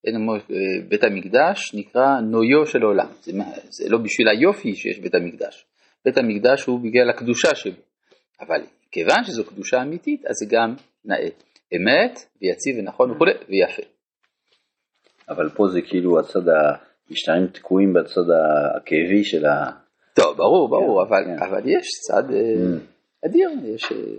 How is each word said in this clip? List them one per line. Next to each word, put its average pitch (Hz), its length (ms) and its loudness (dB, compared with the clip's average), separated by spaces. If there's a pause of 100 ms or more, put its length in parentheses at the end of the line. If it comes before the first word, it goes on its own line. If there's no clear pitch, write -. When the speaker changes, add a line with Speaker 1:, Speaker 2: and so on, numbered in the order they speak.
Speaker 1:
כן, 113 60 -2
כמו, 110 240 -4
אה, 104 40 -6 (480)
בית 104 160 0
המקדש 110 720 0
נקרא 127 460 0 (120)
נויו 123 340 4
של 131 180 0
עולם. 101 240 2 (140)
זה 90 160 -10
מה, 101 60 -6 (260)
זה - 200 -8
לא 113 80 4
בשביל 113 300 0
היופי 117 480 2
שיש 101 240 -8
בית 92 160 -4
המקדש. - 500 -6 (400)
בית 127 120 2
המקדש 120 480 2
הוא 123 140 -2
בגלל 120 300 2
הקדושה 120 460 0
שבו. - 260 -10 (600)
אבל - 200 -4 (300)
כיוון 127 320 0
שזו 123 220 -6
קדושה 101 360 -4
אמיתית, 175 440 -6
אז - 100 -4
זה 113 100 -8 (100)
גם 113 200 0 (300)
נאה. 92 240 -4 (460)
אמת 139 500 0 (160)
ויציב 98 380 -2
ונכון 123 320 -2
וכו' 113 140 2 (240)
ויפה. 95 340 0 (1500)
Speaker 2:
אבל 78 260 -2
פה 104 120 2
זה 90 140 0
כאילו 90 380 2
הצד 90 300 -2
ה-, 76 260 4 (340)
משתנים 85 380 0
תקועים 95 460 0
בצד 87 360 0
ה-, 78 480 2
הכאבי 90 460 0
של 78 220 -2
ה-, 73 260 0 (420)
Speaker 1:
טוב, - 240 2
ברור, 127 320 4
ברור, 110 340 2
Speaker 2:
כן, 98 40 -2
Speaker 1:
אבל, 98 180 2
Speaker 2:
כן. 87 200 -6
Speaker 1:
אבל 95 240 -4
יש 359 180 0 (200)
צד, 127 260 0
אה, 113 200 0
Speaker 2:
Mm. 90 760 -6
Speaker 1:
אדיר, 339 220 2 (260)
יש, - 160 -8
אה, 110 60 -6 (220)